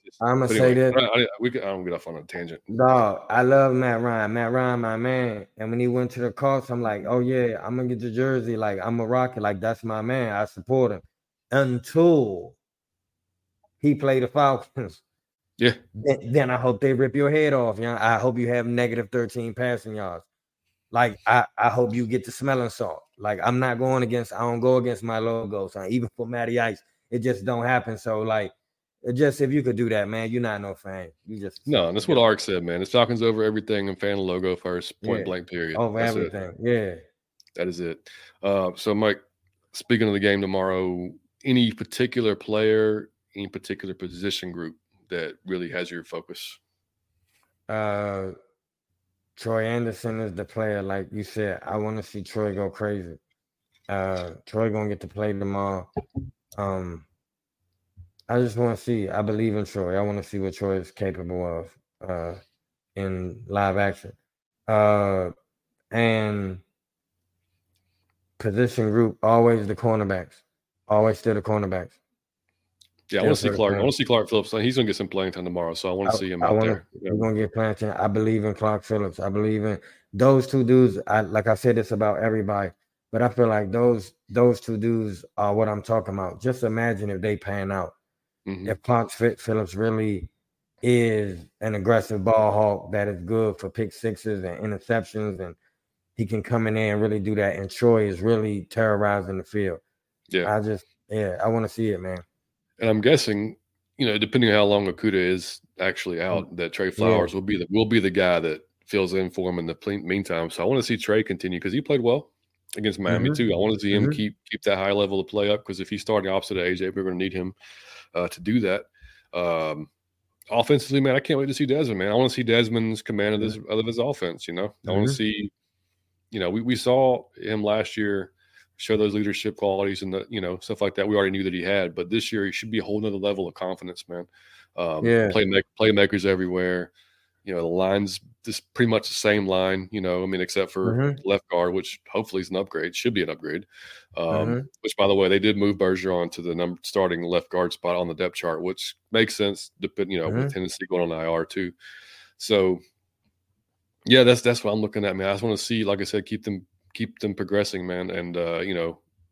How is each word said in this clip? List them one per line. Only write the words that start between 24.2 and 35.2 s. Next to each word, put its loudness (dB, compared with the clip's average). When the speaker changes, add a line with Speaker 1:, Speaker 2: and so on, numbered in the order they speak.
Speaker 2:
I -6
don't -2
go 4
against -2
my -4
logo. -4
So -10
even -2
for -8
Matty -2
Ice, -2
it -2
just -2
don't -2
happen. 0
So, -4
like, -2
it -4
just, 2
if 2
you 2
could 0
do 0
that, 0
man, -4
you're -2
not -4
no -8
fan. -12
You -12
just -12
Speaker 1:
No, 4
and -2
that's -2
what 4
Ark 6
said, -2
man. -4
It's -6
Falcons 4
over 2
everything 0
and -6
fan 0
logo 0
first, -8
point -2